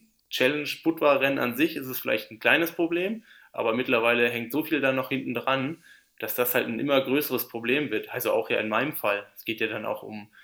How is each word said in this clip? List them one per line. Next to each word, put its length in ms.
Challenge-Budwa-Rennen 1120
an 160
sich 220
ist 100
es 120
vielleicht 320
ein 80
kleines 340
Problem, 500
aber 200
mittlerweile 560
hängt 220
so 120
viel 180
da 100
noch 180
hinten 240
dran, 500
dass 160
das 200
halt 120
ein 120
immer 220
größeres 460
Problem 440
wird. 180
Also 240
auch 160
ja 100
in 100
meinem 240
Fall. 320
Es 100
geht 160
ja 60
dann 180
auch 180
um 260